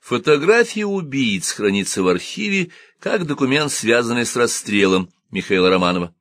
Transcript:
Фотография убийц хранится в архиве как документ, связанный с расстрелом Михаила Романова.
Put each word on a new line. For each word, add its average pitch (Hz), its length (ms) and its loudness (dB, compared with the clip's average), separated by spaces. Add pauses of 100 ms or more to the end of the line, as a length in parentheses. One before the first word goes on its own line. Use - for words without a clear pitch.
Фотография 202 840 0
убийц 139 640 -2
хранится 98 540 0
в - 20 4
архиве 185 640 -2 (300)
как 196 260 -2
документ, 143 460 0
связанный 120 520 0
с - 120 -6
расстрелом 98 760 2 (220)
Михаила 92 360 0
Романова. 90 520 0